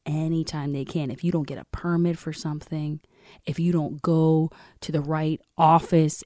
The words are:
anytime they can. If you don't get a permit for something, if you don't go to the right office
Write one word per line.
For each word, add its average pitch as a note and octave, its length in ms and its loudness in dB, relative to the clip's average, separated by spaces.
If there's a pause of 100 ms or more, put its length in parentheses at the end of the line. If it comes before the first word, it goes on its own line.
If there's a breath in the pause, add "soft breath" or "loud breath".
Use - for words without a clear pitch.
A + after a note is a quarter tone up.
anytime D#3 680 -2
they C#3 120 -4
can. C#3+ 260 -4
If B2+ 140 -8
you F3 80 0
don't E3 160 -2
get C3+ 100 -10
a D#2 60 -14
permit E3+ 540 -2
for D#3 160 -10
something, D3+ 680 -8 (460 soft breath)
if - 120 -6
you F3 140 2
don't D3+ 300 -2
go D#3+ 480 4 (320 soft breath)
to - 100 -8
the D#3 80 0
right D#3 400 -2 (160)
office D#3+ 680 4